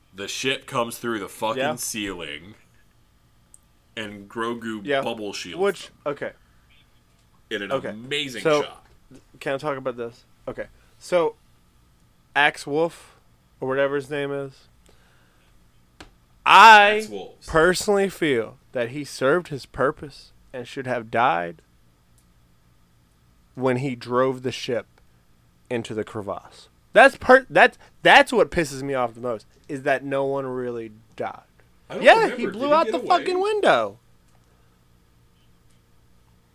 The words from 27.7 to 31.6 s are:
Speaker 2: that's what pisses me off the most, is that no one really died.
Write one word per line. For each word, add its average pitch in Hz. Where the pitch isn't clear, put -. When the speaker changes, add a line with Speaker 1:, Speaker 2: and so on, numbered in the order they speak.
Speaker 2:
that's 226
what 190
pisses 135
me 139
off 120
the 117
most, 117
is 139
that 135
no 139
one 139
really 120
died. 104